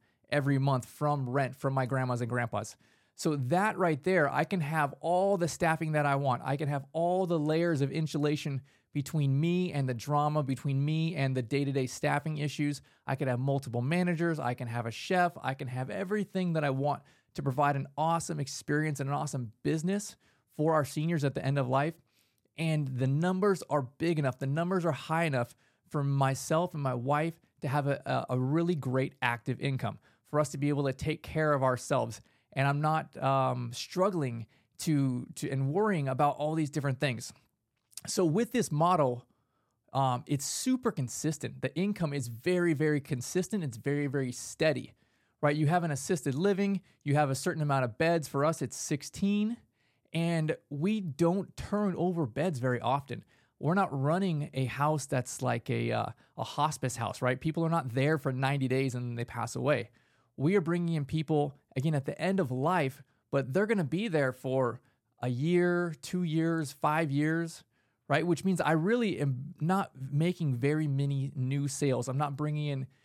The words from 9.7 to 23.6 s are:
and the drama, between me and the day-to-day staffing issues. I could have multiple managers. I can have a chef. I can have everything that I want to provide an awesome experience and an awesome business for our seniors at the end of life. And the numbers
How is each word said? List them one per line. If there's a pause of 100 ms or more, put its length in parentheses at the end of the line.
and
the
drama,
between
me
and
the
day-to-day
staffing
issues. (240)
I
could
have
multiple
managers.
I
can
have
a
chef.
I
can
have
everything
that
I
want (320)
to
provide
an (100)
awesome
experience
and
an
awesome (120)
business (400)
for
our
seniors
at
the
end
of
life. (640)
And
the
numbers